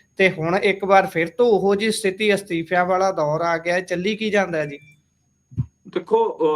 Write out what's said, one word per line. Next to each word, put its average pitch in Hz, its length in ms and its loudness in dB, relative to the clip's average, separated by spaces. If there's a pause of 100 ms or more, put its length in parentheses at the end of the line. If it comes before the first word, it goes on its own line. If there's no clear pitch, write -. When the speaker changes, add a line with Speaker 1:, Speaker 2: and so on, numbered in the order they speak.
(160)
Speaker 1:
ਤੇ 190 140 4
ਹੁਣ 165 260 -4
ਇੱਕ 196 280 0
ਵਾਰ 190 220 4
ਫਿਰ 170 220 -4
ਤੋਂ 240 180 0
ਉਹੋ 196 280 2
ਜਿਹੀ 214 160 0
ਸਥਿਤੀ, 208 440 0
ਅਸਤੀਫਿਆਂ 180 520 -2
ਵਾਲਾ 190 260 0
ਦੌਰ 156 280 -2
ਆ 170 180 0
ਗਿਆ 170 160 -2
ਹੈ। 185 60 0
ਚੱਲੀ 185 360 -4
ਕੀ 214 140 -4
ਜਾਂਦਾ 185 280 0
ਹੈ 151 80 -4
ਜੀ? 143 120 -12 (1080)
Speaker 2:
ਦੇਖੋ, 208 500 0 (180)